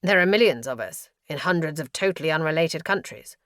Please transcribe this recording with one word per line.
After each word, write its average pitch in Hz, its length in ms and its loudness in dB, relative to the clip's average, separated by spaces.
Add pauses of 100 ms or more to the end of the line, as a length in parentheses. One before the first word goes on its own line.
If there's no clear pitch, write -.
There 185 200 4
are 175 40 6
millions 190 400 4
of 127 140 -8
us, - 300 -10 (180)
in 147 120 -8
hundreds 165 380 0
of 151 140 -8
totally 185 400 -2
unrelated 160 540 0
countries. - 500 -6 (100)